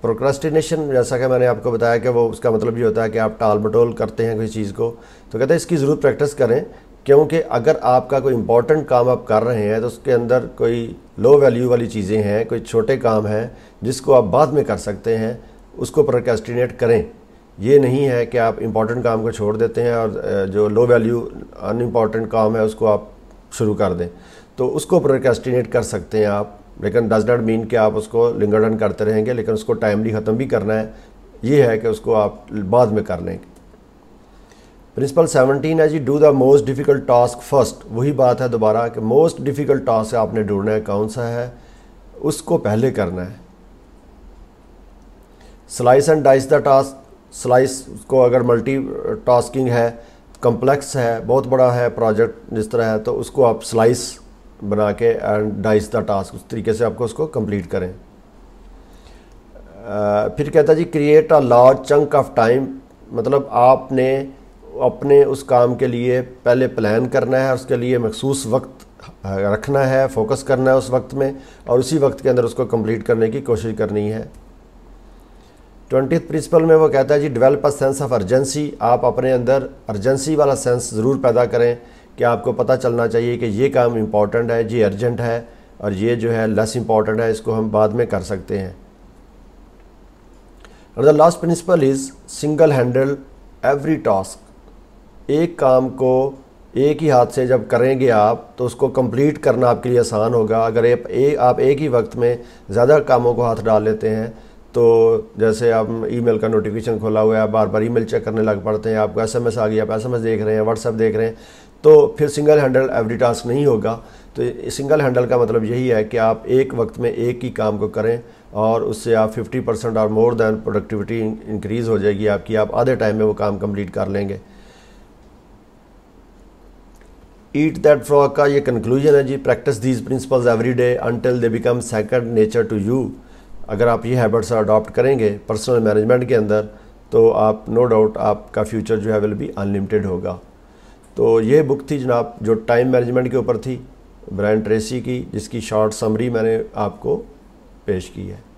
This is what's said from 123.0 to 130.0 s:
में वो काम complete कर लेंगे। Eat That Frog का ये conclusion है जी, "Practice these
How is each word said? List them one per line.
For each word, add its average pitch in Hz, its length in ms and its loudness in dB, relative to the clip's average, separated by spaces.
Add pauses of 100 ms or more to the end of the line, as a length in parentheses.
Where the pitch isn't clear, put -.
में 110 80 0
वो 104 100 0
काम 101 240 -4
complete 101 320 -6
कर 98 180 -4
लेंगे। 101 320 -6 (3250)
Eat 156 220 0
That 151 200 6
Frog 143 380 2
का 147 100 2
ये 139 140 2
conclusion 131 540 0
है 139 100 4
जी, 135 140 -4
"Practice 123 460 -2
these 127 240 0